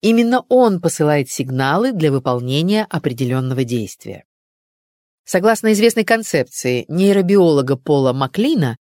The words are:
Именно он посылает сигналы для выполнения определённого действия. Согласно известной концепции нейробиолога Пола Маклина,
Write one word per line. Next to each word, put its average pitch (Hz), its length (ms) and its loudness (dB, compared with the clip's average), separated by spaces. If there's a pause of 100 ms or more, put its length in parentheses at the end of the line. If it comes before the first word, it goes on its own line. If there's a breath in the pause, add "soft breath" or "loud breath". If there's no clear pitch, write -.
Именно 233 460 2
он 240 320 2
посылает 151 500 0
сигналы 135 600 -2
для 160 180 0
выполнения 135 800 -2
определённого 131 760 -4
действия. 107 580 -8 (1000)
Согласно 220 480 0
известной 220 320 2
концепции 139 840 -2
нейробиолога 175 880 2
Пола 131 380 0
Маклина, 143 640 -2 (200)